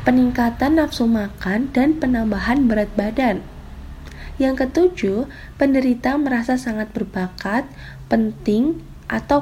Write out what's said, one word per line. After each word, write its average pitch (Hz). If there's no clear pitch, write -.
peningkatan 247
nafsu 285
makan 214
dan 294
penambahan 233
berat 208
badan. 214
Yang 262
ketujuh, 277
penderita 262
merasa 254
sangat 214
berbakat, 202
penting, 226
atau 285